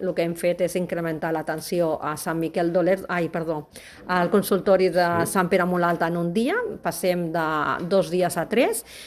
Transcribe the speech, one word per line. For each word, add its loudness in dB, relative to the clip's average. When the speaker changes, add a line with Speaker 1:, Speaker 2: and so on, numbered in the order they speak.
Speaker 1:
el -4
que 0
hem -2
fet -2
és -2
incrementar -4
l'atenció -2
a -4
Sant -4
Miquel 0
d'Oler-, 2
ai, -2
perdó, -4
al 2
consultori 4
de 4
Speaker 2:
Sí. -4
Speaker 1:
Sant 2
Pere 4
Molt 2
Alta 2
en -2
un -2
dia, 0
passem -2
de -2
dos 2
dies 0
a -2
tres, 2